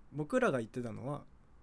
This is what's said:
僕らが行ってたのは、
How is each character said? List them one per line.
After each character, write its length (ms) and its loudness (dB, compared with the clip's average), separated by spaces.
僕 260 0
ら 120 6
が 100 4
行 80 -4
っ 20 -16
て 120 -4
た 100 -6
の 160 -8
は、 160 -6